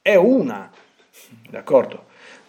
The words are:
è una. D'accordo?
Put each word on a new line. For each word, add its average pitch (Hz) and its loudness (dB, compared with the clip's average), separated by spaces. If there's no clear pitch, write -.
è 208 0
una. 175 0
D'accordo? - -2